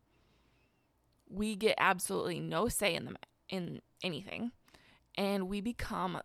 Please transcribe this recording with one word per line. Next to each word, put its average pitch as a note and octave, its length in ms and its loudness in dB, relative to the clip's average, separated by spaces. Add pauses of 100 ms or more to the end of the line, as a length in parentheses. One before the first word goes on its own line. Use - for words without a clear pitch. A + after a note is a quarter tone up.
(1300)
we G#3+ 260 -2
get G3+ 220 4
absolutely F3+ 640 2
no E3 260 2
say G3+ 260 2
in - 120 -4
the, - 100 -8 (320)
in F3+ 340 -4 (220)
anything, F3+ 480 -4 (640)
and G3 320 0
we G3+ 140 -2
become F#3 640 -2